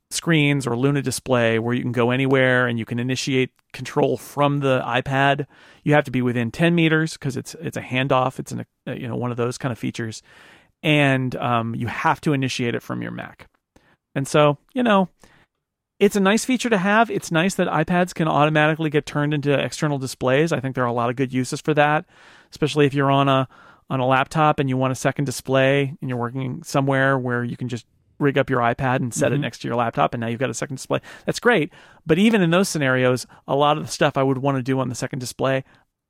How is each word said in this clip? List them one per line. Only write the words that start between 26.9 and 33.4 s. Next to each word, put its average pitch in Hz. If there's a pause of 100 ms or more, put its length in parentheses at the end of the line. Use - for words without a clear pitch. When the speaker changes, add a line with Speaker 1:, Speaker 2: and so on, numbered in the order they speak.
Speaker 1:
where 120
you 120
can 123
just 117 (340)
rig 143
up 135
your 123
iPad 123
and 131
set 139
it 151
Speaker 2:
Mm-hmm. 143
Speaker 1:
next -
to 139
your 123
laptop, 120
and 120
now 113
you've 117
got 127
a -
second 131
display. 127 (240)
That's -
great. 208 (320)
But 160
even 214
in 165
those 190
scenarios, 127 (220)